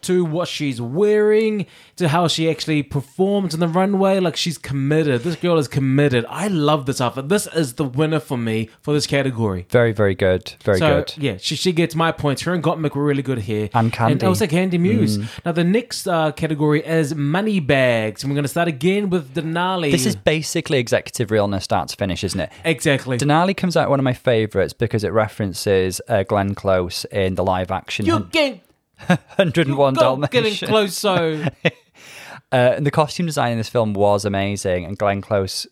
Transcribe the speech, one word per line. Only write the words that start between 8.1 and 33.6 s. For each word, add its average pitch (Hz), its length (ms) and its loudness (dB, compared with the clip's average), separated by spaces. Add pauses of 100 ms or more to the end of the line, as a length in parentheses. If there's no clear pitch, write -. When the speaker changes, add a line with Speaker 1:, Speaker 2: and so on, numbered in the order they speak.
Speaker 1:
for - 160 -6
me 113 320 -2 (120)
for 147 120 -4
this 147 120 0
category. 113 640 -2
Speaker 2:
Very, 117 220 4
very 101 240 2
good. 92 380 0 (100)
Very 98 160 2
Speaker 1:
So, 147 240 4
Speaker 2:
good. - 180 -10
Speaker 1:
yeah, 120 160 -2
she, - 200 -6
she 185 160 0
gets 165 200 0
my 165 200 0
points. 143 300 -2
Her 170 100 -2
and 175 100 -2
Gottmik 151 320 -2
were 143 80 -2
really 143 180 0
good 131 180 -4
here. 107 340 -4
Speaker 2:
And 113 180 2
Candy. 117 220 2
Speaker 1:
And - 100 -2
also 190 240 2
Candy 175 300 0
Muse. 208 400 2
Speaker 2:
Mm. - 280 -8
Speaker 1:
Now, 175 60 -4
the 165 140 0
next, 220 420 -2
uh, 160 240 0
category 151 540 0
is 160 300 0
money 180 440 0
bags. 123 640 0
And 135 80 -2
we're 143 40 0
gonna 143 120 0
start 170 220 0
again 185 400 0
with 160 240 -4
Denali. 170 580 -2
Speaker 2:
This 131 140 2
is 202 100 0
basically 156 640 0
executive 117 520 -2
realness 101 340 0
start 92 240 -2
to - 80 -10
finish, 90 260 -4
isn't 95 160 -4
it? 80 100 -4 (140)
Speaker 1:
Exactly. 139 540 -2
Speaker 2:
Denali 156 400 2
comes 180 180 -2
out 135 140 2
one 139 100 2
of 135 60 0
my 127 80 2
favourites 107 580 0
because 110 320 -2
it 95 80 0
references, 95 960 0
uh, 104 160 2
Glenn 101 320 0
Close 92 500 -2
in 95 300 -2
the 90 80 0
live 92 280 0
action 95 340 -4
Speaker 1:
You're 330 140 2
Speaker 2:
Hun- - 120 -8
Speaker 1:
getting 277 300 0 (380)
Speaker 2:
<laughs> - 180 2 (200)
Hundred 170 300 2
and 139 100 0
one 139 180 4
Speaker 1:
you're 131 200 4
go-, - 120 -2
getting 226 260 0
Speaker 2:
Dalmatians. - 160 -6
Speaker 1:
close, 208 280 2
so 170 460 0 (200)
Speaker 2:
<laughs> - 0 - (880)
Uh, 123 260 4
and 147 80 -2
the 143 60 2
costume 165 360 0
design 139 240 0
in 117 60 -2
this 110 120 -4